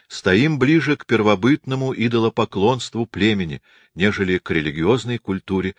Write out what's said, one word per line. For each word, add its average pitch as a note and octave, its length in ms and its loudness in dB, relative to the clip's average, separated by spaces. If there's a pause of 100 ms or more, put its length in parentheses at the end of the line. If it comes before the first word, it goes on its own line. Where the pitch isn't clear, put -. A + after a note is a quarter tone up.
стоим B2+ 500 0
ближе C#3+ 380 2
к - 100 -12
первобытному B2 880 0
идолопоклонству A2+ 1120 0
племени, G2 560 -2 (320)
нежели F#2 440 0
к - 120 -8
религиозной F#2 680 0
культуре F#2+ 600 -4